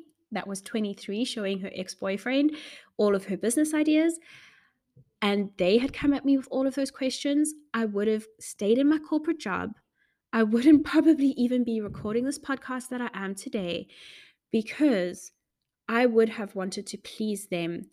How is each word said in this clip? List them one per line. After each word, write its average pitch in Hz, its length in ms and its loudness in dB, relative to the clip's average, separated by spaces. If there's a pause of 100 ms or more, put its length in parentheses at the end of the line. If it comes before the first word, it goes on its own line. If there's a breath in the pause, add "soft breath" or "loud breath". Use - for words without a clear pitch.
(320)
that 196 160 -6
was 196 140 -8
twenty-three, 202 640 -4
showing 196 340 -4
her 190 140 -8
ex-boyfriend 247 800 -2 (420 loud breath)
all 208 180 2
of 196 100 -2
her 190 120 -4
business 302 360 0
ideas, 311 460 2 (1000 soft breath)
and 202 360 0
they 185 200 4
had 269 160 0
come 285 200 0
at 269 120 -2
me 277 120 4
with 262 140 -4
all 262 160 0
of 262 80 -4
those 269 160 -2
questions, 285 640 -2 (200)
I 226 120 0
would 208 220 0
have 220 180 0 (140)
stayed 208 380 0
in 277 120 4
my 311 80 4
corporate 311 420 -2
job. 180 340 -4 (600)
I 226 100 4
wouldn't 262 420 6
<laughs> - 60 -8
probably 285 460 4
even 247 260 2
be 226 180 -2
recording 214 440 -4
this 277 140 -4
podcast 254 500 -8
that 247 120 -6
I 233 120 -6
am 190 220 -6
today 190 520 -6 (640 loud breath)
because 214 800 0 (560)
I 233 180 2
would 226 240 6
have 214 260 -10
wanted 196 320 -6
to 202 100 -12
please 214 500 -6
them 170 460 -4